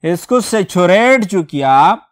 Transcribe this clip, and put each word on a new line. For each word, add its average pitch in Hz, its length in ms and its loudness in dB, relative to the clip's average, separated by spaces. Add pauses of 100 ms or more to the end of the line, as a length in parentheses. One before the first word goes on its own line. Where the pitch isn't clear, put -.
इसको 175 380 -4
सैचुरेट 214 800 0
जो 185 220 -4
किया 143 680 0